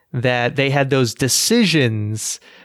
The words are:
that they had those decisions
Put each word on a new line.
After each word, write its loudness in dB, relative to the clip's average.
that -2
they 0
had 0
those 2
decisions 0